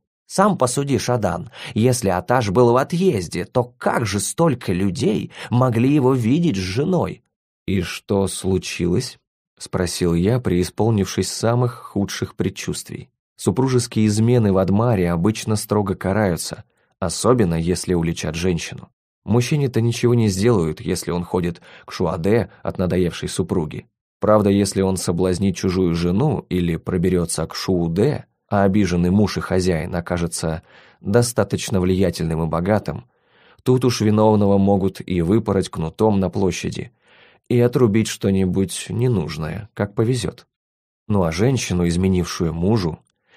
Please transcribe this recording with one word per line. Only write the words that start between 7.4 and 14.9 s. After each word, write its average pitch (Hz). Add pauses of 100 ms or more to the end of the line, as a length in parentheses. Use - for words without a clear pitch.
«И 92
что 98
случилось?» 92 (400)
спросил 87
я, 104
преисполнившись 98
самых 120
худших -
предчувствий. - (260)
Супружеские 120
измены 110
в 92
Адмаре 95